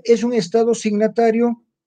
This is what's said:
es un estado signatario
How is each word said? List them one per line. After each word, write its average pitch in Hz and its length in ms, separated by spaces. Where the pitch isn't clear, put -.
es 226 220
un 247 80
estado 226 420
signatario 226 880